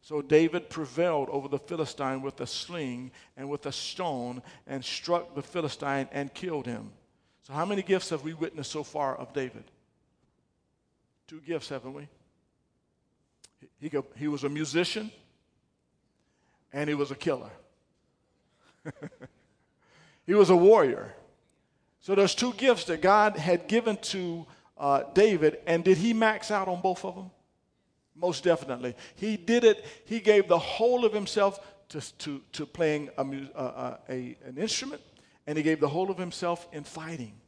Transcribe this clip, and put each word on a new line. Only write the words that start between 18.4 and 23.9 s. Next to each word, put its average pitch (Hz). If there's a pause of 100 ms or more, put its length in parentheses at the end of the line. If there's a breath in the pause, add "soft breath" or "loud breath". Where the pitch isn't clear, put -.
<laughs> 156 (1400 soft breath)
He 180
was 196
a 185
warrior. 170 (840)
So 196
there's 196
two 247
gifts 247
that 160
God 208
had 175
given 220